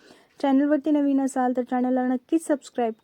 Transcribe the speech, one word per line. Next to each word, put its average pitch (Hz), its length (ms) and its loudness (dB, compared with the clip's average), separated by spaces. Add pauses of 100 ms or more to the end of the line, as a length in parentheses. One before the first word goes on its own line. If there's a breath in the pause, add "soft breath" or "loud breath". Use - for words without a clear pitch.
(420 soft breath)
चॅनलवरती 285 480 2
नवीन 285 300 2
असाल 254 360 0
तर 254 60 -2
चॅनलला 254 440 -2
नक्कीच 254 400 -2
सबस्क्राईब 240 460 -2 (120)